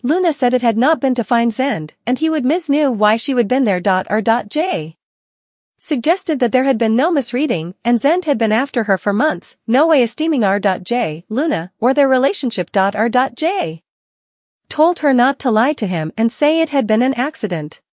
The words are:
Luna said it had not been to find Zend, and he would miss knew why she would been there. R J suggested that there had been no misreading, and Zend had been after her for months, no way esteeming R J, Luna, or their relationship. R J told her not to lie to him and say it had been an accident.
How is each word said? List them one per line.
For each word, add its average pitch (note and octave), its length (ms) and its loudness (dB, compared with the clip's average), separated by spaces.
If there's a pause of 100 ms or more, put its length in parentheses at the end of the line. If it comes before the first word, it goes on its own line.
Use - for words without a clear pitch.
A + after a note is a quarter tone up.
Luna E4+ 300 0
said B3 220 0
it B3 80 0
had A3+ 160 2
not C4 220 2
been C4 160 0
to A#3+ 80 -2
find A#3 280 0
Zend, G#3+ 420 -4 (120)
and B3+ 140 -2
he D#4+ 100 0
would D4+ 140 -2
miss D#4+ 240 0
knew C#4+ 240 2
why G#3+ 240 2
she C4 180 -4
would A#3 140 2
been B3+ 160 2
there. F#3 180 0 (260)
R G#3+ 140 0 (240)
J G3+ 480 -4 (840)
suggested D4+ 600 -2
that A#3 140 0
there C4 100 2
had C4 160 0
been A3 160 0
no C#4 160 2
misreading, B3 640 -2 (100)
and A#3+ 160 2
Zend F4 240 2
had C#4 140 0
been G#3+ 140 0
after A#3+ 320 0
her G3 140 2
for G3+ 140 -2
months, G3+ 440 -2 (100)
no B3+ 180 4
way D4+ 200 4
esteeming C#4+ 400 0
R G3 160 0
J, F#3 680 -2
Luna, G#3+ 520 -2
or B3 120 2
their C#4 160 4
relationship. C4 680 0
R G3 320 0
J B3 760 -2 (840)
told E4 320 2
her C#4+ 140 2
not C4 260 2
to C4 100 0
lie A#3 220 2
to A3 160 -4
him D#3+ 280 -2
and A3+ 140 2
say D#4 300 2
it D#4+ 100 0
had C4+ 160 0
been G#3+ 160 2
an C4 120 0
accident. F3 680 -6 (120)